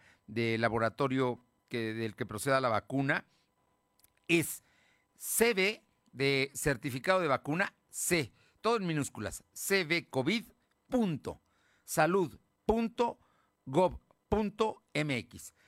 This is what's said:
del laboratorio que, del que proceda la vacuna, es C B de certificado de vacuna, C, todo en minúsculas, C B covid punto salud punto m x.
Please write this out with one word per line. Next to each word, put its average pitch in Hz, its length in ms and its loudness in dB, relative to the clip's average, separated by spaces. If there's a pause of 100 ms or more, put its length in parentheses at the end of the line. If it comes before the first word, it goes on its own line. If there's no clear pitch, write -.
(280)
del 113 320 0
laboratorio 117 800 0 (300)
que, 113 240 -4
del 113 220 -4
que 120 100 -6
proceda 131 340 0
la 127 100 0
vacuna, 135 560 -2 (1040)
es - 360 0 (540)
C - 360 2
B 196 280 0 (300)
de 135 420 0
certificado 139 680 0
de 156 80 0
vacuna, 151 440 -2 (160)
C, - 440 -2 (260)
todo 233 160 2
en 196 100 -2
minúsculas, 131 680 -4
C 190 320 0
B 160 240 -2
covid 156 360 0 (440)
punto 185 520 -2 (440)
salud 165 520 0 (280)
punto 226 520 0 (1800)
m 151 240 0
x. - 360 -10 (140)